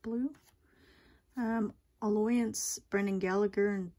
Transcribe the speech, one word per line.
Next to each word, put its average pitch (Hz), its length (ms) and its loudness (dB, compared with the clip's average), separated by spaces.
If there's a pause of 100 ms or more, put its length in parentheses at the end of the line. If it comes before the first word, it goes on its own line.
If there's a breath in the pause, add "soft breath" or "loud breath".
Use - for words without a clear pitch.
blue. 240 280 -2 (1040 soft breath)
Um, 226 380 -2 (260)
Alliance, 220 800 0 (100)
Brendan 196 300 0
Gallagher 202 560 2
and 185 240 -4